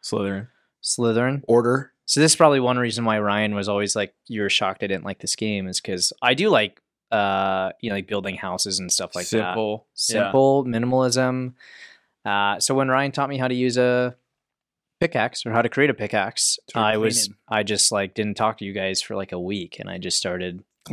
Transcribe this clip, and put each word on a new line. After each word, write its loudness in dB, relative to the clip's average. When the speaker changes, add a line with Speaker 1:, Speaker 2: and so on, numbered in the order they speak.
Speaker 1:
Slytherin. -4
Speaker 2:
Slytherin. 0
Speaker 3:
Order. 4
Speaker 2:
So 0
this 6
is 2
probably 6
one 2
reason -2
why 2
Ryan 0
was -4
always 0
like, -4
"You -4
were 0
shocked 0
I -4
didn't -4
like -8
this -6
game," -4
is -6
'cause -4
I 4
do 2
like, 2
uh, 0
you -8
know, -2
like, -6
building -6
houses -4
and -6
stuff -4
like -4
Speaker 1:
Simple. -2
Speaker 2:
that. -4
Speaker 1:
Yeah. 2
Speaker 2:
Simple, 4
minimalism. 0
Uh, 0
so 0
when 2
Ryan 2
taught -2
me -6
how -2
to -2
use 0
a 2
pickaxe -2
or -4
how 4
to 2
create 2
a -2
pickaxe, -2
Speaker 3:
Through 0
Speaker 2:
I 4
was, 0
Speaker 3:
cleaning. -10
Speaker 2:
I 0
just, 0
like, -2
didn't -2
talk 0
to -10
you -8
guys -2
for, -10
like, -6
a -6
week, -6
and -10
I -10
just -4
started -6
Speaker 1:
You -18